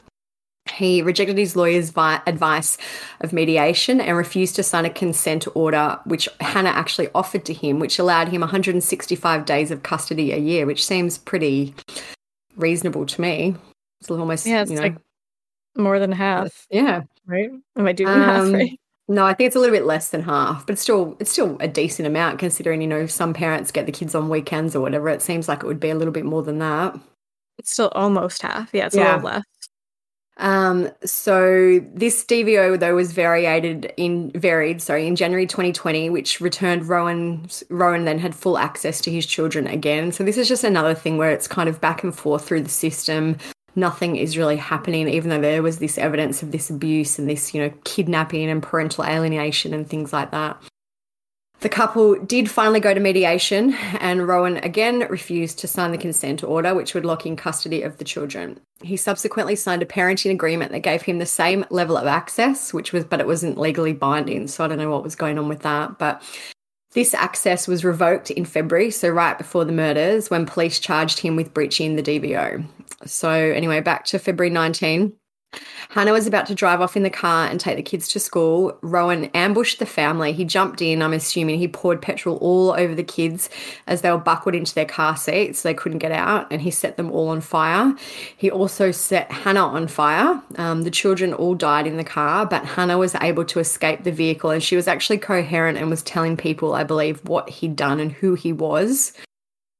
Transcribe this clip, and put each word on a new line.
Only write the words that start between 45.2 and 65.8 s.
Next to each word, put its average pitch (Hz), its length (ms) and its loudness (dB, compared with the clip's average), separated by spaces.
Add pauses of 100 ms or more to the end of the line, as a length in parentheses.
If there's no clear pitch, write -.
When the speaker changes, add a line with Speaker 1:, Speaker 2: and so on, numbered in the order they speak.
Speaker 1:
though 151 100 0
there 151 220 2
was 165 160 0
this 156 180 -2
evidence 156 460 0
of 147 80 -8
this 160 180 -6
abuse 156 480 -2
and 143 100 -2
this, 147 280 -4
you 151 60 0
know, 147 120 -2 (100)
kidnapping 160 640 0
and 156 140 -2
parental 156 440 -2
alienation 156 680 -2
and 151 160 -6
things 151 240 -6
like 147 160 -2
that. 151 320 -6 (1000)
The 214 80 0
couple 220 440 4 (100)
did 233 280 0
finally 220 280 4
go 202 140 4
to 196 60 0
mediation, 196 760 2 (260)
and 180 280 0
Rowan 180 300 2
again 226 520 0
refused 170 500 -4
to 175 80 -8
sign 175 240 0
the 170 60 -4
consent 160 460 -4
order, 165 320 0
which - 180 -2
would 170 120 -2
lock 165 200 -2
in 160 100 -4
custody 160 460 -4
of 156 160 -6
the 151 60 -10
children. 139 560 -8 (240)
He 180 120 -6
subsequently 202 600 -2
signed 180 260 -2
a 170 60 -4
parenting 190 440 0
agreement 165 400 0
that 160 100 -6
gave 165 200 0
him 175 160 -2
the 170 80 -2
same 180 460 0
level 170 260 2
of 123 80 -2
access, 220 720 0
which - 180 -6
was, 175 100 0
but 165 160 -2
it - 60 0
wasn't 160 320 -2
legally 160 360 0
binding, 143 540 -2
so 160 160 -4
I 160 40 0
don't 156 100 -2
know 151 140 -2
what 143 120 -2
was 156 120 -10
going 151 240 -2
on 147 80 -2
with 147 140 -6
that. 151 360 -2